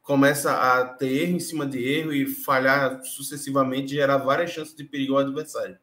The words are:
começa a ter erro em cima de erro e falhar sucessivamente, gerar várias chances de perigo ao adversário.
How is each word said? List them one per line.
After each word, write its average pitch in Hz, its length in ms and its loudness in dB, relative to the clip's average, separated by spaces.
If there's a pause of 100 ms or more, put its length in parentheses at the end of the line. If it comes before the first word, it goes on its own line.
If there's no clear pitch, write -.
começa 143 500 4
a 127 360 4
ter 131 260 -4
erro 175 240 0
em 160 40 -2
cima 147 260 -6
de 127 180 -4
erro 151 300 -2
e 139 100 2
falhar 135 800 0
sucessivamente, 135 880 -2
gerar 139 240 2
várias 139 340 0
chances 156 240 -10
de 147 80 -16
perigo 135 300 -4
ao 139 80 4
adversário. 139 640 -6